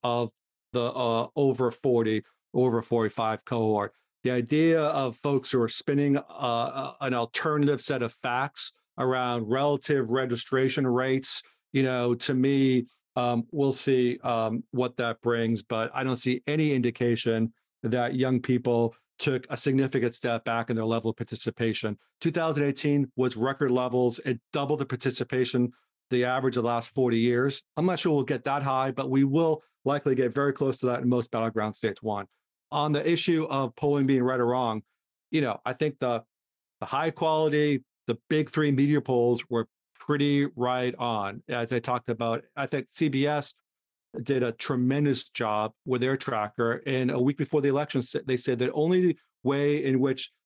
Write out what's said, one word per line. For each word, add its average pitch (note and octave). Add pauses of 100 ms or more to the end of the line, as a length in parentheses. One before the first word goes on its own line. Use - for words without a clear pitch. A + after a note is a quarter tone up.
of A#2+ (420)
the, A#2+
uh, A#2
over C3
forty, A2+ (320)
over B2
forty-five A2
cohort. A2 (300)
The B2+
idea D#3
of C#3+
folks C#3
who B2+
are A2+
spinning, C#3+
uh, C#3
uh, B2+
an C3
alternative C#3+
set C3+
of A2+
facts C3 (240)
around B2
relative C#3
registration C3
rates, C3 (280)
you C3+
know, B2
to B2+
me, C3 (280)
um, A#2+
we'll C#3
see, B2+
um, A2+
what B2
that A#2
brings, A#2
but A2+
I C3
don't C3
see -
any D3+
indication A#2 (300)
that B2
young B2+
people A#2+ (240)
took C3
a B2+
significant C3
step A#2
back A#2
in A#2+
their A2+
level A2+
of -
participation. A2 (220)
Two E3
thousand D#3
eighteen C#3+
was B2
record C3+
levels. B2
It B2+ (100)
doubled C#3+
the C3+
participation, B2 (380)
the B2
average B2+
of A#2+
the A#2
last A#2
forty A#2+
years. B2 (160)
I'm D#3+
not F3+
sure E3
we'll C#3+
get C3
that C#3
high, C3+
but C3+
we C3+
will D#3 (220)
likely C#3+
get B2
very C#3+
close C3+
to B2+
that B2
in B2+
most B2
battleground A2
states -
won, G2+ (460)
on D3
the D3+
issue E3
of C3+
polling C#3+
being C3+
right B2+
or A#2+
wrong, A#2+ (480)
you D#3
know, A#2
I B2+
think D3+
the, A#2+ (560)
the -
high D3+
quality, D3+ (240)
the A2+ (120)
big D3+
three D3+
media C#3+
polls A#2+
were A2+ (280)
pretty C#3+ (100)
right B2
on. A2
As A#2+
I B2
talked B2
about, A#2 (120)
I C#3
think C3
C D#3
B C3+
S D3 (720)
did C3+
a A#2+
tremendous C3+
job G#2+ (120)
with B2
their C3
tracker. A#2
And C3
a C#3
week C3+
before D3
the C#3
election, C#3
s-, - (100)
they C3
said B2
that B2+
only F3 (260)
way C#3+
in C3
which C3+ (140)